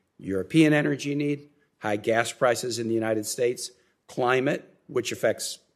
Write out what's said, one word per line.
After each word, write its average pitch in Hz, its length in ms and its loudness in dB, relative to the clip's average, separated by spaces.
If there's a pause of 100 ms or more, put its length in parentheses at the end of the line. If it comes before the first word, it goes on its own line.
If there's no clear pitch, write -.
(180)
European 151 560 2
energy 143 420 0
need, 147 340 -4 (300)
high 107 180 -2
gas 113 340 0
prices 120 480 0
in 117 80 -4
the 113 60 0
United 110 320 -2
States, 127 460 -2 (360)
climate, 131 560 0 (240)
which 127 240 -2
affects - 480 -2 (160)